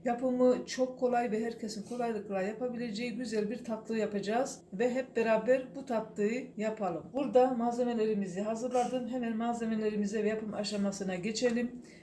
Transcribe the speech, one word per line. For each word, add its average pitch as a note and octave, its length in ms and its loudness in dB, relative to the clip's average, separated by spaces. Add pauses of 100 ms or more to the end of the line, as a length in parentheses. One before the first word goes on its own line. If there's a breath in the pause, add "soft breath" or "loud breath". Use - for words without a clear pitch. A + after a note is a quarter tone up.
yapımı B3 600 4
çok B3+ 340 -2
kolay A#3+ 320 2
ve A3 140 0
herkesin G#3+ 380 -6
kolaylıkla A3 580 -2
yapabileceği A#3 720 -4
güzel G#3+ 380 -2
bir A#3+ 140 -6
tatlı A3+ 340 -4
yapacağız. G#3 600 0 (140)
Ve A#3 200 2
hep B3+ 220 -4
beraber A3+ 600 4
bu C4+ 100 -10
tatlıyı A3+ 600 0 (100)
yapalım. G#3 460 -2 (100)
Burada B3+ 340 6
malzemelerimizi A3+ 920 0
hazırladım. A#3 680 0
Hemen A#3 300 -2
malzemelerimize A3 840 0
ve G3+ 60 2
yapım G#3+ 240 -2
aşamasına G3+ 600 -2
geçelim. A3+ 560 0 (320 loud breath)